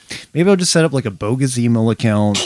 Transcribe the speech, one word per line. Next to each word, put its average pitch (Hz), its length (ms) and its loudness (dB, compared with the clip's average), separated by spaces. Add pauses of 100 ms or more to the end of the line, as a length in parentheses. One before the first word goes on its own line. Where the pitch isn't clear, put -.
(340)
maybe 170 160 2
I'll 202 80 4
just 175 160 -2
set 165 100 4
up, 156 80 0
like, 135 140 -2
a 110 60 -4
bogus 123 460 -4
email 117 320 2
account. 104 560 0